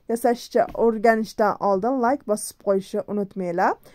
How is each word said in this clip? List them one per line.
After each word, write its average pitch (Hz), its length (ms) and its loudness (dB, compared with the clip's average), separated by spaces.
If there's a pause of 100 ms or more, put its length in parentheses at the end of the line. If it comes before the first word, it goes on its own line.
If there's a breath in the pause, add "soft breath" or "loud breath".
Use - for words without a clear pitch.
Yasashni 233 580 0 (180)
o'rganishdan 220 720 2 (120)
oldin 202 260 0 (100)
like 269 240 0
bosib - 380 -4
qo'yishni 196 340 0 (120)
unutmanglar. 196 600 -2 (220 soft breath)